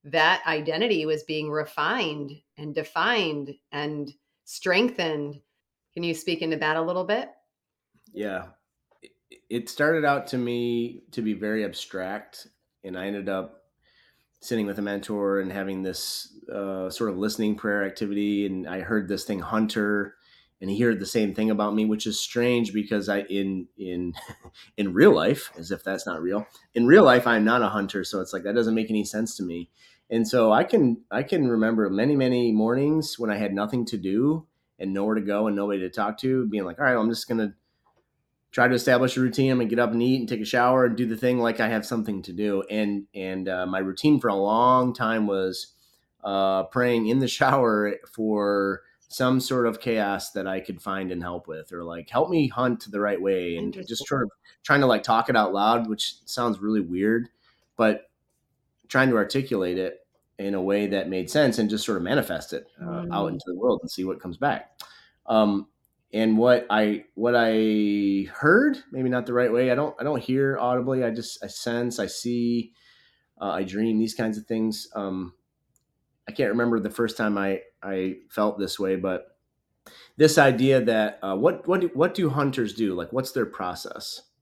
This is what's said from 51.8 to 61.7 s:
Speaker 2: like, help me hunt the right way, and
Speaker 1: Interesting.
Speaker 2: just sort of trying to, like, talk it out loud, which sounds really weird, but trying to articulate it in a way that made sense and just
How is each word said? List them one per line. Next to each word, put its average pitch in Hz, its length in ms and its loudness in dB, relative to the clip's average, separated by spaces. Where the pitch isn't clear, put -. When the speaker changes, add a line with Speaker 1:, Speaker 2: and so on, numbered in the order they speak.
Speaker 2:
like, 85 260 -12
help 156 200 0
me 156 180 2
hunt 120 420 -2
the 101 120 -6
right 101 200 0
way, 90 360 0
and - 80 -4
Speaker 1:
Interesting. - 300 -10
Speaker 2:
just - 120 -10
sort 135 160 -2
of 104 60 -4
trying 143 180 4
to, 135 60 6
like, 110 160 4
talk 117 260 2
it 127 60 2
out 104 160 4
loud, 110 380 2
which - 260 -6
sounds 117 340 -2
really 107 220 0
weird, 101 460 0
but - 340 2
trying 131 220 4
to 117 80 4
articulate 101 600 0
it - 260 -6
in 101 160 -4
a 92 80 -2
way 101 260 0
that 95 220 -2
made 92 200 -4
sense 139 300 4
and 107 100 2
just 107 160 -2